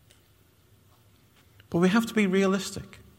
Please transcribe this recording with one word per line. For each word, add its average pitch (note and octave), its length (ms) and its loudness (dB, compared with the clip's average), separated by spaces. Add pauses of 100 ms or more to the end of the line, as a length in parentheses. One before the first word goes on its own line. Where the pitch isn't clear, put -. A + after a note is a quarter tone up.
(1700)
But E3+ 80 -2
we F3+ 100 4
have A3+ 180 0
to - 80 -10
be G#3+ 120 2
realistic. F#3+ 720 -2 (200)